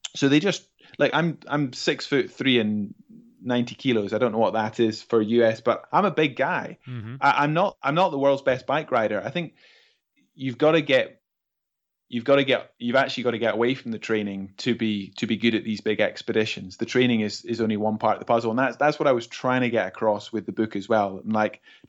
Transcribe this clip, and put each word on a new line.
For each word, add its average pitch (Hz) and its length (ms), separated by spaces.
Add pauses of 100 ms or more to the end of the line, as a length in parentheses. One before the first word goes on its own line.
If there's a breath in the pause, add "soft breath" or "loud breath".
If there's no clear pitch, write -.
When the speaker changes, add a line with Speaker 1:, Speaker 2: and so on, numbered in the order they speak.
(140)
Speaker 1:
So 139 140
they 143 100
just, 180 280 (320 loud breath)
like, 143 140
I'm, 160 240 (120)
I'm 143 240
six-foot-three 131 880
and 107 340 (480)
ninety 123 320
kilos. 110 380
I 110 60
don't 123 120
know 107 80
what 101 160
that 107 240
is 110 240
for 117 180
U 117 240
S, 110 160
but - 320
I'm 175 120
a 190 80
big 147 240
guy. 170 500
Speaker 2:
Mm-hmm. 120 340
Speaker 1:
I, 139 220
I'm 151 120
not, 160 280
I'm 139 140
not 180 140
the 139 80
world's 139 240
best 127 240
bike 151 260
rider. 107 320
I 113 60
think 170 240 (800 soft breath)
you've 131 240
gotta 156 220
get, 135 400 (880)
you've 117 160
gotta 139 180
get, 131 360
you've 120 180
actually 131 260
gotta 117 160
get 110 160
away 120 200
from 120 180
the 107 60
training 101 580
to 120 180
be, 107 440
to 117 100
be 113 80
good 113 180
at 101 80
these 110 180
big 107 200
expeditions. 107 760
The 123 80
training 123 340
is, 104 240
is 117 160
only 110 160
one 107 220
part 107 180
of - 40
the - 40
puzzle. 117 260
And 113 80
that's, 127 180
that's 151 220
what 156 80
I 139 60
was 117 160
trying 127 320
to 123 100
get 107 160
across 104 460
with 110 120
the 107 80
book 110 220
as 98 140
well. 101 340
And, 107 100
like, 107 280 (280 loud breath)